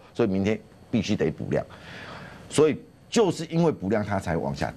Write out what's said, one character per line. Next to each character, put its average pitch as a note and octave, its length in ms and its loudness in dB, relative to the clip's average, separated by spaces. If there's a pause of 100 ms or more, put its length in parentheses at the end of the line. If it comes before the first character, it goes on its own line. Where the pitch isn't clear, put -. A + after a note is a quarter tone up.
(140)
所 A#2+ 100 2
以 A2 60 2
明 F#2+ 140 2
天 G#2+ 160 2 (320)
必 A2+ 100 2
须 G#2+ 140 0
得 D#2 160 2
补 - 180 -6
量。 - 160 0 (840)
所 D#3 220 4
以 B2 100 -2 (300)
就 G#3+ 220 4
是 D#3+ 160 -4
因 E3 160 2
为 D#3+ 80 4
补 F#2+ 180 -4
量， G#2 160 2
它 G2 140 -2
才 E2+ 180 -2
往 C#2 180 -2
下 C#2+ 220 -4